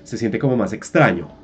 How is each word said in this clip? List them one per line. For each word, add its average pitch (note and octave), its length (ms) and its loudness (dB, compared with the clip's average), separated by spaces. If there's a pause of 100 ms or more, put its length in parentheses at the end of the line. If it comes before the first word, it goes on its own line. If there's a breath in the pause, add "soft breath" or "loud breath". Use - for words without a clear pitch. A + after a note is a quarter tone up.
se A#2 140 -10
siente A2 200 -2
como C3 180 2
más G2+ 160 0
extraño. G#2+ 580 0 (140)